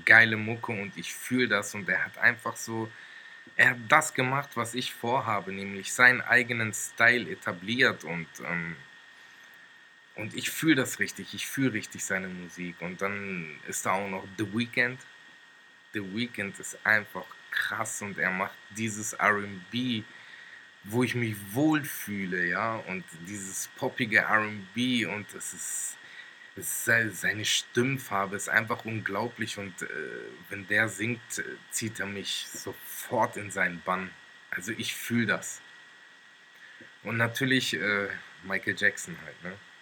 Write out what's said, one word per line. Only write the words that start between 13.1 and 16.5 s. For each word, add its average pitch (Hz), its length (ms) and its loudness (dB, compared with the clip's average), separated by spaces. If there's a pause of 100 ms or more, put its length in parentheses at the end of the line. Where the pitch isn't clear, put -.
ist - 180 -6
da 107 80 2
auch 98 160 0
noch 95 180 -6 (120)
The 104 160 -2
Weeknd. 123 440 0 (920)
The 98 220 -6
Weeknd 107 440 -4